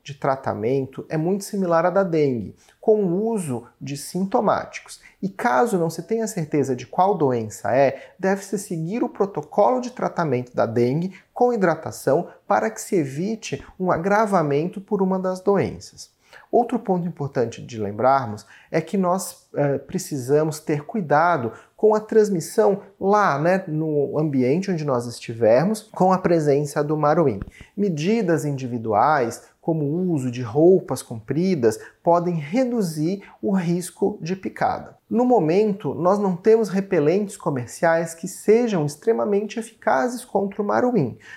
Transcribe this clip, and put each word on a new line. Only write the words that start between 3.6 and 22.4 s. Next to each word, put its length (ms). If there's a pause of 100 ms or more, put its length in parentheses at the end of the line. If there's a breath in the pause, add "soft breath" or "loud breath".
de 160
sintomáticos. 1040 (220 soft breath)
E 80
caso 480
não 140
se 100
tenha 240
certeza 500
de 120
qual 260
doença 580
é, 460
deve-se 400
seguir 460
o 60
protocolo 680
de 120
tratamento 640
da 100
dengue 480 (180 loud breath)
com 220
hidratação 760 (180 loud breath)
para 240
que 100
se 140
evite 680 (160 loud breath)
um 120
agravamento 920
por 220
uma 160
das 200
doenças. 720 (400 loud breath)
Outro 280
ponto 280
importante 560
de 160
lembrarmos 680 (240 loud breath)
é 100
que 160
nós, 600
eh, 240
precisamos 800
ter 240
cuidado 680 (240 loud breath)
com 200
a 40
transmissão 840 (180)